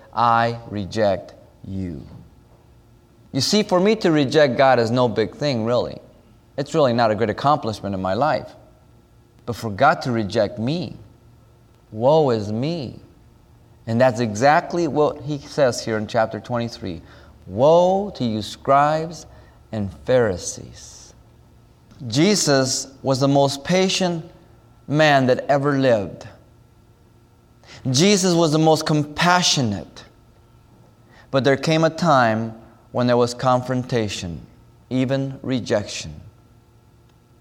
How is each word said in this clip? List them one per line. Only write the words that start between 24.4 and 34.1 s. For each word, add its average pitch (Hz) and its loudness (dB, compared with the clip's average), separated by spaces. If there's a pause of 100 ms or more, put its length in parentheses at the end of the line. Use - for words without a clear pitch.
man 147 4
that 123 2
ever 143 0
lived. 113 0 (1700)
Jesus 185 4
was 165 2
the 156 2
most 160 4
compassionate. 151 0 (1300)
But 135 0
there 135 4
came 160 0
a 160 4
time 120 2 (400)
when 123 0
there 120 4
was 120 2
confrontation, 123 -2 (500)